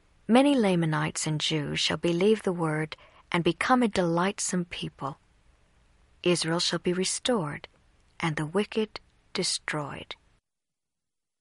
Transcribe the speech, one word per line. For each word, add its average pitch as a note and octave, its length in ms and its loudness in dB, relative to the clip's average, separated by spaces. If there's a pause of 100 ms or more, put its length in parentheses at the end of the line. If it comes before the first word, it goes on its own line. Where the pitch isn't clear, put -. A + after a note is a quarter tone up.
(280)
Many C4+ 260 6
Lamanites E3+ 720 0
and D#3 140 -2
Jews D#3 400 -2
shall - 160 0
believe F3+ 460 2
the F#3+ 100 0
word D#3 440 -2 (360)
and F3 100 2
become B3 400 2
a A#3 60 4
delightsome F3+ 800 0
people. D#3 520 -10 (1040)
Israel E3+ 380 0
shall - 180 0
be F3+ 140 -2
restored, F3+ 760 -2 (520)
and D#3+ 160 -2
the D3+ 100 -2
wicked G#3 540 -2 (320)
destroyed. - 840 -6 (1300)